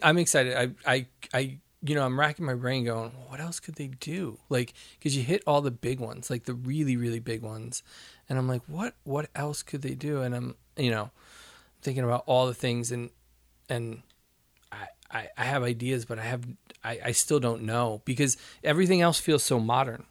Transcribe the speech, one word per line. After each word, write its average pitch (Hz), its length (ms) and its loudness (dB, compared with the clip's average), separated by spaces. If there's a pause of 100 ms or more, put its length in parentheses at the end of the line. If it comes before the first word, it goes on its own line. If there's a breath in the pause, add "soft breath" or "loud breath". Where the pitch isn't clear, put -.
I'm 165 160 6
excited. 131 380 4 (300)
I, 127 60 4
I, 127 140 2 (280)
I, 135 240 0 (260)
you 147 120 0
know, 139 80 2
I'm 127 140 0
racking 151 280 0
my 131 80 0
brain 123 300 0
going, 117 260 -2 (180)
"What 131 120 -10
else 170 180 -8
could 160 160 -12
they 139 140 -8
do?" 147 500 -8 (100)
Like, 123 240 0 (300 soft breath)
'cause 139 140 0
you 127 80 0
hit 170 240 0
all 147 140 4
the 135 100 0
big 127 260 -4
ones, - 320 -8
like, 123 140 -4
the 127 100 -6
really, 131 420 0
really 117 220 -2
big 113 240 -6
ones. 110 400 -10 (460 soft breath)
And 131 100 0
I'm 127 80 2
like, 127 220 0
"What, 175 340 -6
what 147 320 -4
else 147 300 -4
could 139 180 -8
they 135 140 -6
do?" 143 260 -2
And 127 100 -2
I'm, 123 220 -6 (220)
you 127 160 2
know, 110 180 -2 (720 soft breath)
thinking 131 220 -2
about 120 220 2
all 127 200 6
the 123 80 -2
things 120 380 -2
and, 120 180 -6 (580)
and 117 340 -6 (680)
I, - 160 -12 (240)
I, 110 260 -6
I 120 80 -4
have 131 200 0
ideas, 123 400 -2
but 110 160 -8
I - 20 -8
have, 120 220 -4 (400)
I, 117 220 -6
I 123 60 0
still 147 280 4
don't 117 240 0
know 110 400 0
because 135 320 2 (260 loud breath)
everything 175 380 6
else 170 180 6
feels 151 240 4
so 127 160 2
modern. 120 520 2